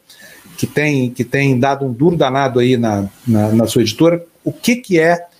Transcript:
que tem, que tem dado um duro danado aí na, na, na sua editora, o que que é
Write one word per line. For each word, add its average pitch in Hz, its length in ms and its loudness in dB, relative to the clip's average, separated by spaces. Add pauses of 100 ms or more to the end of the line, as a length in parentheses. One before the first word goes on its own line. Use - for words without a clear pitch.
(580)
que - 80 -6
tem, 143 440 -2
que 123 140 -6
tem 139 340 0
dado 139 280 0
um 123 60 -4
duro 160 240 0
danado 135 420 0
aí 123 180 2
na, 104 320 -2 (180)
na, 110 260 2
na 113 140 4
sua 117 160 0
editora, 135 420 0 (180)
o 151 100 -6
que 240 240 -4
que 190 220 -2
é 170 280 2 (140)